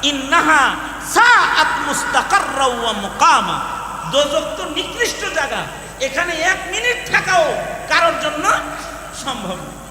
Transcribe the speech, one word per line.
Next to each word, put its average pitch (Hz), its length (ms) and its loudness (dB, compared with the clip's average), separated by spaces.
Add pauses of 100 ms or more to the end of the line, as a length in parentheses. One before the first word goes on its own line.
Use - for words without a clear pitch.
(100)
ইন্নাহা 294 520 2 (520)
সাআত 427 560 6 (140)
মুস্তাকাররা - 840 0
ওয়া 233 240 -2 (100)
মুকামা, 202 560 4 (520)
দোজখ 285 340 2 (100)
তো - 160 -8
নিকৃষ্ট - 520 -4 (120)
জায়গা, 202 280 -2 (380)
এখানে 277 320 -2 (180)
এক 381 100 0 (100)
মিনিট 466 360 0
থাকাও 370 400 2 (420)
কারোর 330 340 4
জন্য 302 220 -2 (800)
সম্ভব 202 380 -6
নয়। - 300 -14